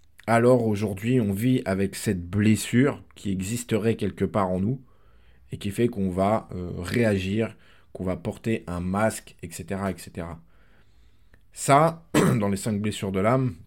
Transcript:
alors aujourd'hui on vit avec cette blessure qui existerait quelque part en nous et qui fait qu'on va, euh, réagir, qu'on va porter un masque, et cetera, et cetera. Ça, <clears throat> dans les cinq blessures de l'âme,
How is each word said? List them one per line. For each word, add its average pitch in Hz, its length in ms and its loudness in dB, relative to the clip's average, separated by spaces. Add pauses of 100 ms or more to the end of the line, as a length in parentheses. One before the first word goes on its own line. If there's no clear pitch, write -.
(280)
alors 117 400 6
aujourd'hui 107 540 0
on 101 100 2
vit 127 340 0
avec 98 300 0
cette 90 340 -4
blessure 107 720 2 (140)
qui - 160 -6
existerait 107 640 -2
quelque 101 300 -4
part 95 240 0
en 92 100 -2
nous 123 220 -2 (720)
et 95 60 -8
qui 101 140 -6
fait 117 160 2
qu'on 98 220 -2
va, 98 440 0
euh, 90 240 -8
réagir, 104 760 -2 (380)
qu'on - 100 -10
va 90 140 -2
porter 107 500 -6
un 87 140 -6
masque, 98 640 -2
et 85 80 -14
cetera, 95 400 -6
et 87 60 -8
cetera. 85 440 -12 (1120)
Ça, 156 600 2
<clears throat> 151 260 4
dans 101 100 2
les 98 80 0
cinq 104 240 -2
blessures 104 300 -4
de 95 80 -2
l'âme, 120 360 2 (120)